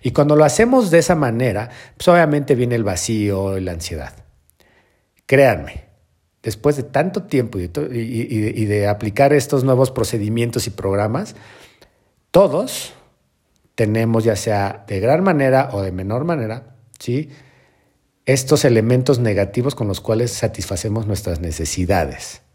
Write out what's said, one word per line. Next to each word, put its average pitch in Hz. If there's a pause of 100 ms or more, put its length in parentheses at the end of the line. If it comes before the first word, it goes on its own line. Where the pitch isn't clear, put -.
Y 127
cuando 147
lo 151
hacemos 226
de 165
esa 165
manera, 120 (280)
pues -
obviamente 147
viene 120
el 113
vacío 98
y -
la 92
ansiedad. 80 (1120)
Créanme, 120 (580)
después 139
de 135
tanto 170
tiempo 117
y -
de 87
to-, 127
y, 117
y, 113
y 107
de, 107
y 110
de 101
aplicar 107
estos 135
nuevos 131
procedimientos 113
y -
programas, 107 (960)
todos 190 (840)
tenemos, 113
ya 110
sea 101
de 98
gran 139
manera 139
o 101
de 92
menor 101
manera, 117 (220)
¿sí?, 127 (960)
estos 135
elementos 123
negativos 107
con 110
los 95
cuales 117
satisfacemos 107
nuestras 87
necesidades. 82 (120)